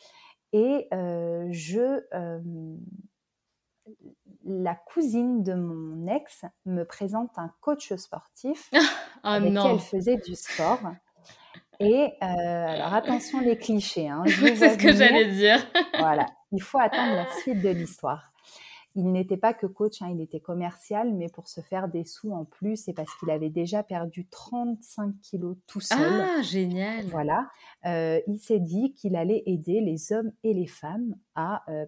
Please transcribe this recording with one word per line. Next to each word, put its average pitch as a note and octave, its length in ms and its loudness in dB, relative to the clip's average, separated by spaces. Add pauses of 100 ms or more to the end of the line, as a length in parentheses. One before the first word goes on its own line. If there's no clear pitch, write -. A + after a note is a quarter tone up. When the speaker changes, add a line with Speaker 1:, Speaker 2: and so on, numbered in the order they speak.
(520)
Speaker 1:
Et, B3 400 2
euh, F3 580 -4
je, F#3+ 520 -2 (120)
euh, E3+ 260 -6 (2000)
la F#3 300 -4
cousine A#3+ 680 0
de F#3 120 -2
mon E3 520 -4
ex - 380 -6 (220)
me F3+ 180 -2
présente G#3 540 -6
un E3+ 220 -8
coach D4 340 -4
sportif - 800 -10
Speaker 2:
<laughs> - 520 2
Oh G#3 40 -4
Speaker 1:
avec G#3 200 2
qui G3+ 60 4
Speaker 2:
non. G3+ 160 4
Speaker 1:
elle A3 100 2
faisait G3+ 360 0
du F3+ 180 -8
sport. F3+ 460 0 (1000)
Et, A#3+ 320 6 (100)
euh, F#3+ 40 0
alors E3+ 680 -2
attention B3 460 0
les A#3+ 160 4
clichés, G3+ 520 0
hein, D3 180 -4
je A3+ 160 4
Speaker 2:
<laughs> - 20 10
Oui, C#4+ 60 8
Speaker 1:
vous A#3 60 4
Speaker 2:
c'est C4 120 8
Speaker 1:
vois A3 60 8
Speaker 2:
ce G#3+ 40 0
que D4 140 10
Speaker 1:
venir. G3+ 60 4
Speaker 2:
j'allais A#3+ 340 8
dire. G#3 260 6 (240)
<laughs> E4+ 160 -4
Speaker 1:
Voilà, D3+ 280 4 (260)
il G3 100 -2
faut - 160 -2
attendre A3+ 360 2
la F3 120 -2 (140)
suite B3 220 -2
de G3 80 4
l'histoire. D#3 640 -4 (640)
Il F#3 180 0
n'était F#3 240 0
pas A3+ 180 2
que A3 120 -4
coach, G#3 360 -4
hein, F3+ 80 -6
il E3+ 100 -4
était D#3 200 -8
commercial, F#3 720 -4
mais E3+ 140 -4
pour - 180 -18
se - 140 -14
faire F#3 280 -6
des E3+ 160 -6
sous G#3+ 280 -10
en E3 120 -8
plus, G#3+ 440 -6
et F3 40 -6
parce D#3 240 -10
qu'il E3 140 -6
avait D#3 200 -2
déjà F3 340 -2
perdu F3 420 -8
trente-cinq A#3 920 -6
kilos F3 360 -8 (120)
tout - 120 -10
seul. D4+ 400 2
Speaker 2:
Ah, F4 220 0
génial. F#3+ 640 -2
Speaker 1:
Voilà. E3 420 -2 (380)
Euh, E3 400 0
il G#3 120 -4
s'est A3 200 0
dit F#3+ 360 -2
qu'il F#3+ 200 -4
allait F3 320 0
aider F3+ 340 0
les E3 320 -2
hommes A3 200 -2 (100)
et A3 100 2
les F3+ 140 -2
femmes G#3 480 -8 (220)
à, F3 340 -4
euh, D3+ 180 -6